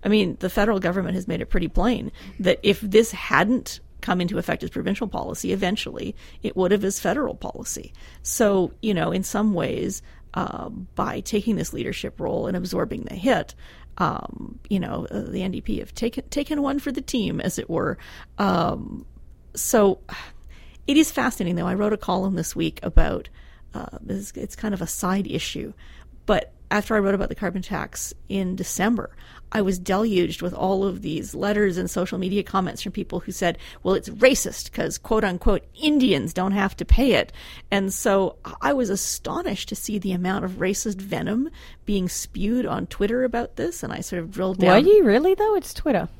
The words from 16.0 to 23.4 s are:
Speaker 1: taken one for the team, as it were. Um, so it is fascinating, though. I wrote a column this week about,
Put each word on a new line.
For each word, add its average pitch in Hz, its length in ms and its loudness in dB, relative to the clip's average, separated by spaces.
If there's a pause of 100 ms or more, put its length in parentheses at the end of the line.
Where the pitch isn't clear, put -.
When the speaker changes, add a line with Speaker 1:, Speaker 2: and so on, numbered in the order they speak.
Speaker 1:
taken 294 340 -2
one 277 160 0
for 277 120 -6
the 269 120 -6
team, 202 360 -2
as - 200 -2
it - 100 -8
were. 160 300 -2 (400)
Um, - 680 0 (480)
so 202 460 4 (880)
it 285 100 6
is 311 140 6
fascinating, 180 440 0
though. 170 120 -2
I 180 80 0
wrote 208 180 2
a 202 40 -2
column 190 360 0
this 170 220 -4
week - 260 -2
about, 170 480 6 (460)